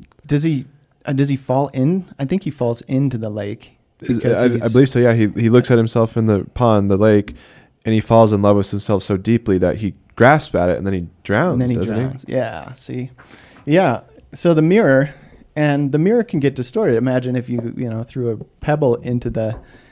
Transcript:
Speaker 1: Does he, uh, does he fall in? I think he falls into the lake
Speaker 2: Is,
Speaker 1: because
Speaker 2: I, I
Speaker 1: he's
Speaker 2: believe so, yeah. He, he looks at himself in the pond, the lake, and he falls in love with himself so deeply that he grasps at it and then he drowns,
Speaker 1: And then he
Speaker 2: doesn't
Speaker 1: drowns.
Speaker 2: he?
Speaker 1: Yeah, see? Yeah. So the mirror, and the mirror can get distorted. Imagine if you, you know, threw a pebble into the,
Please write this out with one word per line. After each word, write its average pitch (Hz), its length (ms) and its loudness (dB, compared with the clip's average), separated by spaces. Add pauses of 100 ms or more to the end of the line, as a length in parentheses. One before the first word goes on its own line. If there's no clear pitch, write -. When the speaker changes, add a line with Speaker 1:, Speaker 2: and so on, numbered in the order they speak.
(240)
Speaker 1:
Does 147 200 -2
he, 147 220 -2 (380)
uh, 147 80 -6
does 139 160 0
he 139 80 0
fall 135 320 -2
in? 170 380 -2 (120)
I 139 80 -4
think 185 180 -4
he 139 60 -6
falls 120 320 -4
into 131 360 -2
the 110 120 -6
lake 104 480 -10 (220)
Speaker 2:
Is, 117 180 -2
Speaker 1:
because 117 200 0
Speaker 2:
I, 117 60 0
I 127 60 4
Speaker 1:
he's 117 220 -2
Speaker 2:
believe 131 160 6
so, 127 120 -2
yeah. 120 140 4
He, 110 140 2
he 113 220 0
looks 123 200 4
at 123 80 6
himself 113 380 0
in 113 100 0
the 104 180 2 (100)
pond, 107 360 2
the 98 60 2
lake, 104 380 2 (500)
and 110 100 0
he 110 60 2
falls 113 320 4
in 101 100 0
love 104 140 4
with 98 140 -2
himself 101 320 -2
so 101 140 -2
deeply 101 420 0
that 90 200 0
he 101 160 -6 (200)
grasps 143 400 4
at 90 140 2
it 90 100 0
and 92 80 -6
then 98 80 -2
he 87 140 -6 (160)
drowns, 139 300 0
Speaker 1:
And 127 80 0
then 123 80 -2
he 120 40 -2
Speaker 2:
doesn't 113 220 -4
Speaker 1:
drowns. 127 300 -6
Speaker 2:
he? - 80 -10
Speaker 1:
Yeah, 113 400 -6
see? 123 360 -12 (540)
Yeah. 151 360 2 (320)
So 170 220 0
the 156 80 4
mirror, 156 500 2 (440)
and 147 360 0
the 147 60 0
mirror 208 240 2
can - 180 -4
get 135 140 0
distorted. 135 420 -2
Imagine 127 400 -2
if 123 120 -6
you, 117 280 -6
you 123 120 -6
know, 113 160 -8
threw 120 260 -6
a 110 60 -6 (240)
pebble 147 360 0
into 123 340 -6
the, 110 280 -6 (340)